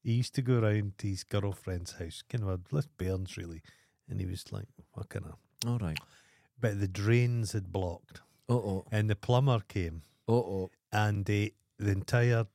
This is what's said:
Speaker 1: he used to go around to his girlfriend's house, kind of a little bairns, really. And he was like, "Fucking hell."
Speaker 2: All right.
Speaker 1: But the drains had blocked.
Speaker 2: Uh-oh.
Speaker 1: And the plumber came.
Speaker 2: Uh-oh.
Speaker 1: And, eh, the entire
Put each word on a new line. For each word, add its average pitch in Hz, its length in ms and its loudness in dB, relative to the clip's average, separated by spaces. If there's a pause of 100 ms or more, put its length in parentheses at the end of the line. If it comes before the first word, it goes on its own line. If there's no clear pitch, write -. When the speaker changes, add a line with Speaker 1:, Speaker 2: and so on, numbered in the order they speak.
Speaker 1:
he 120 100 0
used 120 240 0
to 135 60 0
go 120 180 4
around 104 380 2
to 104 100 -4
his 95 160 -4
girlfriend's 95 680 -4
house, 85 360 -10
kind 117 160 -4
of 98 60 -2
a 92 100 -2 (140)
little - 220 -2
bairns, 92 400 -4
really. 85 240 -10 (480)
And 95 120 -6
he 92 60 -2
was 92 240 -8
like, - 180 -8 (280)
"Fucking 104 280 -8
hell." - 160 -16 (260)
Speaker 2:
All 120 120 0
right. 85 200 -4 (600)
Speaker 1:
But 104 220 0
the 101 80 2
drains 113 640 2
had 95 180 -4
blocked. 90 520 -6 (260)
Speaker 2:
Uh-oh. 98 420 0
Speaker 1:
And 107 200 2
the 104 60 2
plumber 123 520 4
came. 82 340 -4 (240)
Speaker 2:
Uh-oh. 95 440 0 (200)
Speaker 1:
And, 104 380 2
eh, 104 220 2 (280)
the 101 140 0
entire 117 640 2